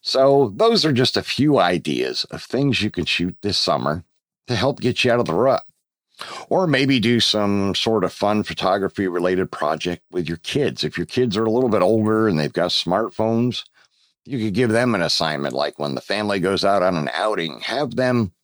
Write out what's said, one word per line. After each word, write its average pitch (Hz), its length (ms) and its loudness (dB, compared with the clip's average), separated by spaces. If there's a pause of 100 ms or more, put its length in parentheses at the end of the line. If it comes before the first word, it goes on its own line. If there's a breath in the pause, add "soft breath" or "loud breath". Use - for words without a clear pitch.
So 135 480 4
those 214 300 2
are 151 80 2
just 120 240 2
a 95 60 -2
few 143 340 2
ideas 78 680 0
of - 180 -12
things 127 400 0
you 104 80 -2
can 85 140 -4
shoot - 360 -4
this 101 160 -2
summer 76 460 -2 (420)
to 123 100 -2
help 123 240 0
get 123 240 0
you 123 80 4
out 120 80 4
of 113 60 0
the 78 80 -4
rut. 120 320 2 (840 loud breath)
Or 180 200 2
maybe 135 320 4
do 117 200 2
some 101 540 0
sort 110 300 0
of 85 100 -2
fun 104 300 0
photography-related 92 1080 -2
project 80 600 -4
with 82 160 -4
your 85 100 -6
kids. 117 460 -4
If 78 120 -6
your 87 120 -6
kids 123 280 -2
are 113 100 0
a 110 40 2
little 123 200 2
bit 101 120 2
older 110 460 2
and 85 100 2
they've 73 160 -2
got 87 160 0
smartphones, 113 920 -2 (600 soft breath)
you 123 120 -8
could 107 160 -2
give 117 160 2
them 117 240 2
an 92 80 0
assignment, 76 540 -2
like 73 240 -4
when 71 160 -4
the 64 60 -6
family 101 380 -2
goes 92 240 0
out 98 200 2
on 92 120 2
an 73 160 -2
outing, 85 500 -4
have 123 340 -6
them 123 360 0 (120)